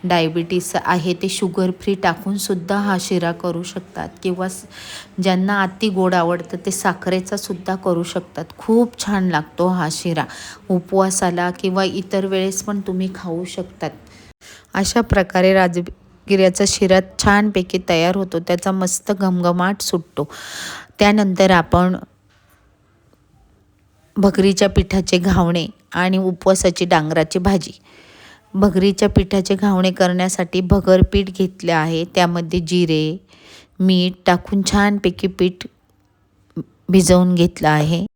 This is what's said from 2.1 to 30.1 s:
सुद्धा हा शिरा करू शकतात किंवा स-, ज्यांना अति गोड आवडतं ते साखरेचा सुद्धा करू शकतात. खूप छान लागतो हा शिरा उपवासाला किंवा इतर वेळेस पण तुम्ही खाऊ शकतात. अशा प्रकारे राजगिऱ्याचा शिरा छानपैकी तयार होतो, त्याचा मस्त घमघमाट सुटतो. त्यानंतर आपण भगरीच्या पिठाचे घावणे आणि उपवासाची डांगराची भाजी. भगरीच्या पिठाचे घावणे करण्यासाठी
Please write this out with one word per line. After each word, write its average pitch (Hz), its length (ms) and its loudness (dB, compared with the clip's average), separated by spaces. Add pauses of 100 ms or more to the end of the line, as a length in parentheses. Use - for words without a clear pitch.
सुद्धा 190 420 -4
हा 202 220 -2
शिरा 175 320 -2
करू 170 300 -6
शकतात - 460 -12 (140)
किंवा 185 260 -4
स-, 185 160 -12 (580)
ज्यांना 190 400 2
अति 190 260 -2
गोड 185 260 0
आवडतं 175 420 -2 (100)
ते 196 40 -2
साखरेचा 185 680 -4
सुद्धा 190 380 -8
करू 180 280 -2
शकतात. 175 420 -8 (140)
खूप 233 480 0
छान 196 220 0
लागतो 165 400 -2
हा 180 220 0
शिरा 160 340 -4 (440)
उपवासाला 185 840 0
किंवा 190 340 -2
इतर 190 420 -4
वेळेस 190 360 -2
पण 208 180 -6
तुम्ही 185 340 -4
खाऊ 175 300 -8
शकतात. 180 460 -10 (840)
अशा 196 260 0
प्रकारे 190 540 2
राजगिऱ्याचा 185 1120 0
शिरा 190 340 4 (180)
छानपैकी 202 600 2 (100)
तयार 175 280 2
होतो, 185 220 -4
त्याचा 175 340 -2
मस्त 185 400 -4
घमघमाट 180 680 0
सुटतो. - 480 -6 (720)
त्यानंतर 202 520 4
आपण 180 460 2 (2250)
भगरीच्या 196 520 2
पिठाचे 185 500 0
घावणे 175 480 2 (260)
आणि 185 260 0
उपवासाची 185 680 2
डांगराची 160 540 0
भाजी. 185 320 0 (840)
भगरीच्या 196 540 2
पिठाचे 196 460 2
घावणे 185 360 2
करण्यासाठी 180 680 0